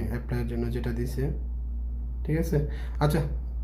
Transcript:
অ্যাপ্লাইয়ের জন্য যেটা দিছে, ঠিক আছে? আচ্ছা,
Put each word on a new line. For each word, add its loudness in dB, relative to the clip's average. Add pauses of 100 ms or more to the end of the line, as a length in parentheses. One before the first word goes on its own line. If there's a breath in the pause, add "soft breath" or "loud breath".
অ্যাপ্লাইয়ের 0
জন্য 0
যেটা 0
দিছে, 0 (960)
ঠিক 2
আছে? 2 (320 loud breath)
আচ্ছা, 6 (420)